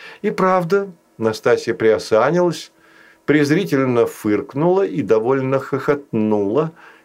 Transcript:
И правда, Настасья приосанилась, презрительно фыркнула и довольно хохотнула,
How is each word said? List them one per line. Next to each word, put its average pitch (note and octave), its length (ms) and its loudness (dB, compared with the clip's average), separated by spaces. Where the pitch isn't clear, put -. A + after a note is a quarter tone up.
И G#3 80 -2
правда, F#3+ 600 0
Настасья A2+ 560 0
приосанилась, C3 960 0
презрительно C#3 800 2
фыркнула D3 800 -2
и D#3 160 -4
довольно C3 560 0
хохотнула, C3 1120 -2